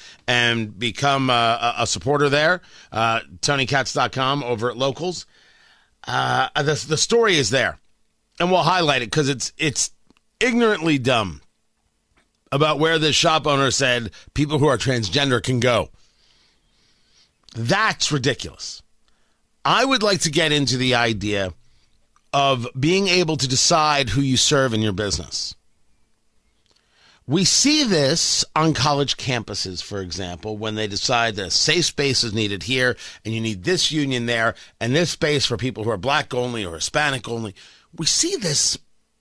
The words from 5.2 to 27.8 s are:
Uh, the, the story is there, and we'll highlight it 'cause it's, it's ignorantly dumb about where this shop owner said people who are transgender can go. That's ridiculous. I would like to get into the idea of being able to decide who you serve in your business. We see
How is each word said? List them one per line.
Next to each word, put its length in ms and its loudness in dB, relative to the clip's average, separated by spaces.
Uh, 480 0
the, 340 -2
the 80 0
story 400 2
is 140 0
there, 260 0
and 120 2
we'll 120 4
highlight 380 2
it 100 -6
'cause 160 2
it's, 300 -4
it's 340 -2
ignorantly 580 2
dumb 440 -2
about 280 0
where 180 2
this 180 2
shop 300 2
owner 260 2
said 400 0
people 260 0
who 80 4
are 100 4
transgender 640 0
can 160 0
go. 300 2
That's 560 -2
ridiculous. 680 -4
I 180 4
would 200 2
like 180 2
to 100 -2
get 220 2
into 240 0
the 180 2
idea 580 0
of 360 0
being 280 2
able 300 2
to 100 -2
decide 600 2
who 120 2
you 160 2
serve 360 2
in 80 0
your 120 0
business. 640 -6
We 180 2
see 400 4